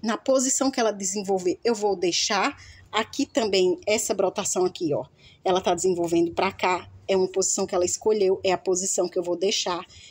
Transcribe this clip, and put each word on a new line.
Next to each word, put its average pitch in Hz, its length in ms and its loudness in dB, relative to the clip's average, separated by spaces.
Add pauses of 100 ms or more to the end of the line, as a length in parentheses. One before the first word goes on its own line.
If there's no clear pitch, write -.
Na 214 140 -2
posição 269 540 2
que 262 100 -4
ela 220 120 2
desenvolver, 190 720 -2
eu 233 120 2
vou 202 200 0
deixar. 190 640 0 (340)
Aqui 220 360 -2
também, 190 600 2
essa 220 280 0
brotação 185 500 0
aqui, 180 280 -2
ó, 127 120 -2 (400)
ela 185 160 2
tá 185 140 2
desenvolvendo 170 580 0
pra 185 180 0
cá. 180 400 -2 (160)
É 196 100 2
uma 185 120 2
posição 190 380 -2
que - 80 -6
ela 180 100 2
escolheu, 190 580 0
é 190 100 2
a 175 60 0
posição 185 500 -2
que 185 100 -4
eu 180 40 -2
vou 175 140 -2
deixar. 190 480 -2 (260)